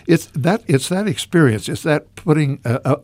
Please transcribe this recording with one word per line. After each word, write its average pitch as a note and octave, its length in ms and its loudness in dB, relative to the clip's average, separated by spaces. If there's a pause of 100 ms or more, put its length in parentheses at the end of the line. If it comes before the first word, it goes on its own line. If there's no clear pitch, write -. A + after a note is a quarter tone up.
it's E3 280 2
that, D#3+ 340 -2
it's C3+ 220 0
that G3 180 -2
experience, C3+ 640 0
it's - 140 -6
that D3+ 320 -2
putting, D3 500 0
uh, A#2+ 180 -2
uh, C3 200 0